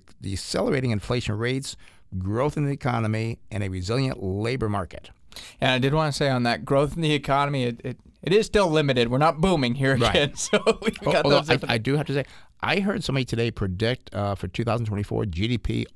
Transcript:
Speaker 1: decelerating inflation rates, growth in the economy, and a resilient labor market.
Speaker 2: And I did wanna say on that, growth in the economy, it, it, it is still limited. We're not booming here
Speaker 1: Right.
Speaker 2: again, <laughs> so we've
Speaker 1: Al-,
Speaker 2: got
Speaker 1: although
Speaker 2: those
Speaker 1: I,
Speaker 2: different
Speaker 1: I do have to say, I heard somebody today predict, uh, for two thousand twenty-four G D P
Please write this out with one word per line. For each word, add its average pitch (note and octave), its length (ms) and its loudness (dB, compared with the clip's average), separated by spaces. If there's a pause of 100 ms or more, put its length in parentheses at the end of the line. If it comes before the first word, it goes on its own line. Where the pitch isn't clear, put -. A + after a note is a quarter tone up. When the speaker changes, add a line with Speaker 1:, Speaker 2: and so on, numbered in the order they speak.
(220)
Speaker 1:
decelerating B2+ 720 -2
inflation G#2+ 440 -2
rates, B2+ 400 -4 (400)
growth G#2+ 400 -2
in D3+ 80 0
the C#3 60 0
economy, A2+ 680 -2 (100)
and G2+ 140 -4
a G2 40 -4
resilient G#2 540 -2
labor A2 460 -2
market. G2 420 -6 (500)
Speaker 2:
And C3 120 2
I B2+ 60 2
did C3+ 160 2
wanna D#3 180 2
say C#3 180 0
on B2 140 0
that, A#2 200 0
growth C#3+ 300 2
in E3 80 -4
the D3+ 100 2
economy, C#3+ 520 0
it, A#2+ 180 -4
it, B2+ 140 -8 (260)
it D#3+ 100 0
is G#3 140 6
still G3 220 2
limited. C#3 400 4
We're B2+ 100 2
not D#3 220 4
booming D3+ 340 2
here C3+ 220 2
Speaker 1:
Right. A#2 140 4
Speaker 2:
again, D3 240 2
<laughs> - 20 -12
so - 260 0 (180)
we've A3 240 -4
Speaker 1:
Al-, D3+ 80 2
Speaker 2:
got D3+ 120 2
Speaker 1:
although C#3+ 140 6
Speaker 2:
those D3 120 -2
Speaker 1:
I, E3 40 4
Speaker 2:
different C3+ 180 -2
Speaker 1:
I A#2 60 2
do B2+ 180 0
have D3 100 -2
to C3+ 80 -2
say, C#3 100 0 (360)
I D#3 200 0
heard G3+ 240 -2
somebody C3+ 200 0
today A#2 280 -2
predict, G#2+ 600 -2
uh, G2+ 220 -2
for G2 140 -6
two A2+ 160 -4
thousand A2+ 220 0
twenty-four G#2+ 400 -2
G F#2 200 -2
D A#2+ 120 0
P A#2 380 -4